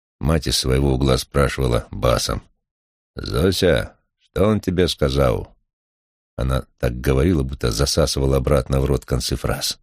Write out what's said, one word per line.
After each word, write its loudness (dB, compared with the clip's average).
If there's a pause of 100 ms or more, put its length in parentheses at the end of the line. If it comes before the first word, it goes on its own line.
(180)
мать 0
из 0
своего 2
угла 2
спрашивала 0
басом: -2 (720)
«Зося, 0 (220)
что 0
он 2
тебе 0
сказал?» 0 (760)
Она -2 (120)
так -4
говорила, 2
будто -4
засасывала 0
обратно 0
в 0
рот 0
концы -4
фраз. -6